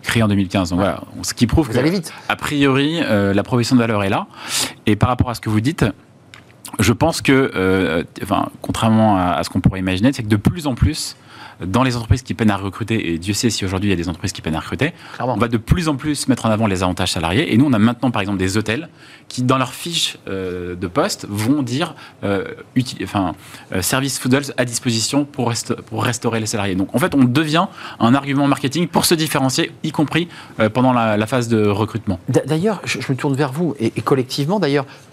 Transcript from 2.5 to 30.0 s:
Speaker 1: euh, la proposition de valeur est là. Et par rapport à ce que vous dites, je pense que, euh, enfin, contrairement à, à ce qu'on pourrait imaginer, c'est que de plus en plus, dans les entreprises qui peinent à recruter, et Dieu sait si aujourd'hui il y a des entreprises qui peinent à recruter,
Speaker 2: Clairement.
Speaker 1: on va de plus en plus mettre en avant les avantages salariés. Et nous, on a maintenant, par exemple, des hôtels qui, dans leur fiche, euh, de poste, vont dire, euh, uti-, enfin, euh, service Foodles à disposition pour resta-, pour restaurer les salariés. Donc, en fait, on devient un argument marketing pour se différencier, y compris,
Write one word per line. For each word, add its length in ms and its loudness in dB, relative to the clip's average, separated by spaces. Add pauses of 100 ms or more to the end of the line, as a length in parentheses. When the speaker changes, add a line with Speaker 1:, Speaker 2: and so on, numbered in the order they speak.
Speaker 1:
euh, 320 2
la 80 2
proposition 320 2
de 60 6
valeur 220 2
est 60 0
là. 160 -2 (600)
Et 80 6
par 140 0
rapport 200 2
à 60 -4
ce 60 -12
que 80 -4
vous 120 2
dites, 240 0 (960)
je 140 4
pense 280 0
que, 340 4
euh, 480 2 (200)
enfin, 260 -2 (140)
contrairement 520 4
à, 180 2
à 100 0
ce 80 -6
qu'on 100 0
pourrait 180 4
imaginer, 320 2
c'est 120 -4
que 40 -6
de 100 2
plus 280 0
en 80 -2
plus, 420 -2 (500)
dans 180 2
les 140 0
entreprises 240 0
qui 120 -8
peinent 180 2
à 40 2
recruter, 560 -4
et 60 -2
Dieu 160 -4
sait 160 0
si 160 -4
aujourd'hui 240 -2
il 20 2
y 20 2
a 40 0
des 100 -4
entreprises 240 -6
qui 100 -12
peinent 140 -4
à 60 -4
recruter, 320 -4 (220)
Speaker 2:
Clairement. 180 -4
Speaker 1:
on 40 -2
va 120 2
de 80 -2
plus 320 0
en 80 -2
plus 320 -4
mettre 160 0
en 60 2
avant 160 2
les 160 0
avantages 280 0
salariés. 420 0
Et 40 6
nous, 80 6
on 80 2
a 60 2
maintenant, 320 2
par 100 -2
exemple, 160 -2
des 180 0
hôtels 320 -2 (400)
qui, 160 -6
dans 140 2
leur 160 -2
fiche, 440 -6 (120)
euh, 460 -6
de 120 -6
poste, 400 -2
vont 340 0
dire, 340 -4 (280)
euh, 220 -2 (320)
uti-, 260 -4
enfin, 320 -2 (380)
euh, 80 -2
service 380 -2
Foodles 360 0
à 80 0
disposition 640 0
pour 240 -2
resta-, 260 -4
pour 300 -6
restaurer 340 0
les 60 -2
salariés. 300 -2
Donc, 200 -2
en 40 2
fait, 140 0
on 120 6
devient 400 2 (340)
un 160 4
argument 320 0
marketing 400 0
pour 160 0
se 100 4
différencier, 600 0 (100)
y 80 -2
compris, 380 0 (320)